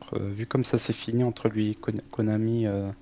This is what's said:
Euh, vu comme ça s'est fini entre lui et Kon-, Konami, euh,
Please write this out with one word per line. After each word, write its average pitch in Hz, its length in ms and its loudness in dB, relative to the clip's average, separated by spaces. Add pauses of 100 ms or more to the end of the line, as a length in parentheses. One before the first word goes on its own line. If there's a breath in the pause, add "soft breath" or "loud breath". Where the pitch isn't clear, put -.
(140)
Euh, 101 180 -2
vu 107 140 -6
comme 131 180 0
ça - 140 2
s'est 113 160 0
fini 120 320 0
entre 117 240 0
lui 107 220 2
et 107 40 -4
Kon-, - 340 -4
Konami, 110 560 2
euh, 101 240 0 (120)